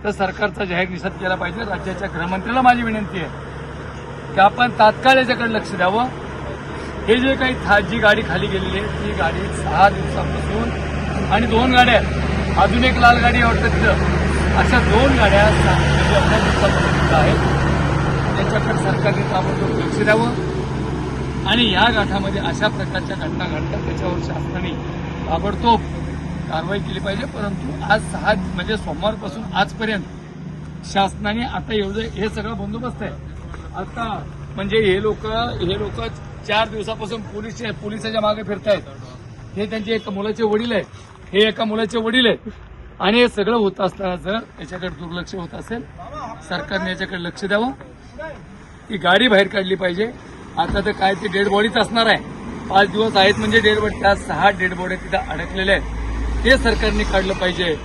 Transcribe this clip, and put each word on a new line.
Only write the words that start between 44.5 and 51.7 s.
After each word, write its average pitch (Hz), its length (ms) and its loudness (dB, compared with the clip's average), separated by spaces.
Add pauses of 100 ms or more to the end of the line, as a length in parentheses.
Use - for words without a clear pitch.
याच्याकडे 180 280 -10
दुर्लक्ष 170 460 -10
होत 170 200 -10
असेल, 220 280 -10 (640)
सरकारने 185 420 -4
याच्याकडे 185 320 -8
लक्ष 175 220 -8
द्यावं. 214 260 0 (1160)
ती 214 80 -6
गाडी 190 320 4
बाहेर 196 200 6
काढली 190 260 -2
पाहिजे. 185 360 -2 (480)
आता 180 220 0
तर 202 120 -2
काय 196 220 2
ती 190 140 -6
डेड 196 200 2
बॉडीच 208 280 2